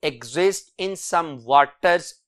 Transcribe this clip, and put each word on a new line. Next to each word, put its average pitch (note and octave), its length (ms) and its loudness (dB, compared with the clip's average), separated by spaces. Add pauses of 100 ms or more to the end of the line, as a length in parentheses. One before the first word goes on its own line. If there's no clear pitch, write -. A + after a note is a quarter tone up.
exist D3 720 -2
in F#3+ 240 -6
some D3+ 440 -4
waters C#3+ 600 2 (200)